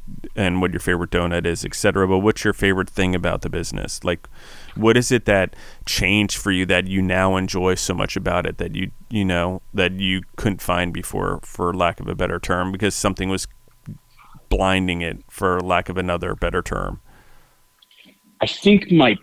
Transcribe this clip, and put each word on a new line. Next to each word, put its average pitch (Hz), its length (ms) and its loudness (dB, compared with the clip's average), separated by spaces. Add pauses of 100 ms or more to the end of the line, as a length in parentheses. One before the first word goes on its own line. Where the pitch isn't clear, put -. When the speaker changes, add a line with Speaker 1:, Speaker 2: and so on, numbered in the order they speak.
(360)
Speaker 1:
and 92 260 0
what 90 100 2
your 90 80 -4
favorite 87 320 -2
donut 85 340 0
is, 85 200 -2
et - 100 -10
cetera. 95 320 2
But 92 120 2
what's 107 260 2
your 104 80 2
favorite 95 360 0
thing 92 240 0
about 87 280 -2
the - 80 -6
business? - 560 -6
Like, 87 240 -2 (460)
what 110 200 4
is 123 160 2
it 120 140 2
that 98 280 4 (320)
changed 101 520 2
for - 140 0
you 92 160 2
that 92 200 2
you 95 140 0
now 95 340 4
enjoy 92 400 0
so - 180 -2
much 95 220 -4
about 90 300 0
it 82 120 -6
that 90 160 -6
you, 95 180 -6 (180)
you 104 160 0
know, 90 360 0 (120)
that 92 200 2
you 95 280 -2 (160)
couldn't 95 240 -2
find 87 320 0
before, - 500 -4
for 90 300 -4
lack 87 260 0
of 98 80 -10
a 98 80 -4
better 90 240 -2
term, 90 320 -2
because 98 240 0
something 98 320 -2
was 95 200 -4 (1000)
blinding 95 540 2
it, 82 280 -6
for 90 300 0
lack 90 300 0
of 92 80 -6
another 90 380 -2
better 87 260 0
term? - 400 -6 (1400)
Speaker 2:
I 113 60 2
think - 440 4
my 135 320 6